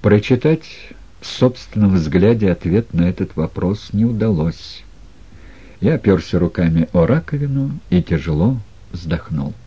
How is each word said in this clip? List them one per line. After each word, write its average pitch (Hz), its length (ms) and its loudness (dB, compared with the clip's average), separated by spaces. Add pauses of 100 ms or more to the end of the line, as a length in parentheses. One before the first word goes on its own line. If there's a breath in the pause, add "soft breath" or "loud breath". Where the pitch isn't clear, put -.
Прочитать 123 640 2 (540)
в - 60 -20
собственном 104 720 0
взгляде 92 560 2
ответ 92 420 -2
на 85 160 2
этот 92 260 -6
вопрос 92 580 -4
не 107 120 2
удалось. 107 800 -2 (960 loud breath)
Я 143 140 2
оперся 92 420 0
руками 82 560 0
о 87 140 4
раковину 139 640 -2 (180)
и 90 140 2
тяжело 82 560 0 (320)
вздохнул. 80 640 -6 (140)